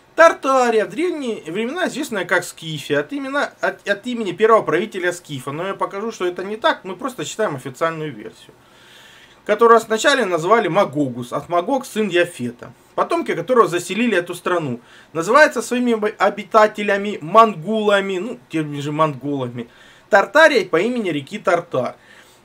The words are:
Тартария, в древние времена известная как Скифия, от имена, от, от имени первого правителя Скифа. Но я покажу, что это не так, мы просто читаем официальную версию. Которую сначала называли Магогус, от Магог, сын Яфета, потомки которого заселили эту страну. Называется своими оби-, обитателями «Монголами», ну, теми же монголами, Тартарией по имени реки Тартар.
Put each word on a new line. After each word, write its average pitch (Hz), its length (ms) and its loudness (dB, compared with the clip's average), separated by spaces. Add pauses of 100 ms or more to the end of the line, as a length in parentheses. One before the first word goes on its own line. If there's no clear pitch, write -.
(140)
Тартария, 254 720 4
в - 20 -14
древние 262 540 -4 (100)
времена 254 360 -4
известная 208 360 -6
как 175 200 0
Скифия, 147 560 -4
от 143 120 -8
имена, - 480 -4
от, 190 260 -4
от 196 200 -4
имени 226 260 -4
первого 214 300 4
правителя 175 500 -2
Скифа. 139 400 -10
Но 165 140 -6
я 196 80 -6
покажу, 196 380 -6
что - 120 -6
это 180 200 -4
не 208 120 -8
так, 294 280 0
мы 185 120 -10
просто 208 300 -8
читаем 185 300 -4
официальную 156 540 -6
версию. - 440 -18 (880)
Которую 226 340 6
сначала 226 460 2
называли 180 420 2
Магогус, 135 640 -2
от 143 160 -6
Магог, 185 380 -2
сын 214 220 -2
Яфета, 160 640 -2 (240)
потомки 339 360 -2
которого 202 360 4
заселили 185 500 -2
эту 175 160 -4
страну. 165 460 -2 (320)
Называется 240 500 2
своими 247 300 0
оби-, 208 260 -2
обитателями 208 1040 2
«Монголами», 196 960 2
ну, 226 300 -8
теми 147 320 -4
же 147 100 -6
монголами, 139 800 -2 (420)
Тартарией 277 540 6
по 160 160 0
имени 226 300 -2
реки 151 280 -6
Тартар. 156 560 -2 (500)